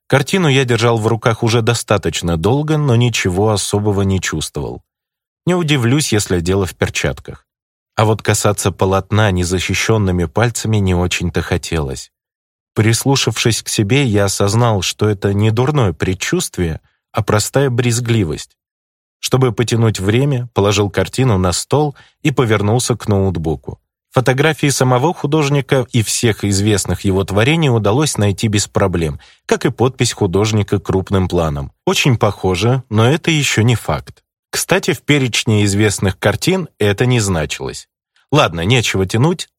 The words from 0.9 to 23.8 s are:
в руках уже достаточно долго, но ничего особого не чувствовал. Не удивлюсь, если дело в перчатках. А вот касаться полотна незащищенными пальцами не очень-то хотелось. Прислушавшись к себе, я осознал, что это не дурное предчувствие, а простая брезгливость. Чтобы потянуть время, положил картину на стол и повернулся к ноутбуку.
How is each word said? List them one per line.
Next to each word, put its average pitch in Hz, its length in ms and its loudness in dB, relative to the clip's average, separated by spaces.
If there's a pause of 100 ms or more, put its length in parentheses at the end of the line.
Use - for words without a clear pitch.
в 107 80 0
руках 113 340 0
уже 117 220 2
достаточно 95 720 -2
долго, 147 400 0
но 143 180 2
ничего 110 540 2
особого 104 540 0
не 95 180 0
чувствовал. 69 600 -8 (680)
Не 180 60 2
удивлюсь, 147 580 2
если 92 280 0
дело 92 260 0
в - 80 -12
перчатках. - 720 -6 (480)
А 110 100 2
вот 107 160 2
касаться 104 500 0
полотна 98 600 0
незащищенными 90 920 0
пальцами 110 520 -2
не 95 160 2
очень-то 87 480 -2
хотелось. 76 680 -6 (640)
Прислушавшись 117 880 0
к - 40 -14
себе, 123 380 0
я 101 200 2
осознал, 104 580 0
что - 260 -2
это 101 240 -2
не 104 180 2
дурное 127 400 0
предчувствие, 90 880 -4 (300)
а 110 120 -4
простая 135 460 0
брезгливость. 117 880 -2 (600)
Чтобы 127 320 0
потянуть 113 480 0
время, 120 540 0
положил 101 380 0
картину 104 460 0
на 92 140 0
стол 143 440 -2 (260)
и 156 80 0
повернулся 113 640 0
к - 120 -8
ноутбуку. 87 720 -2 (300)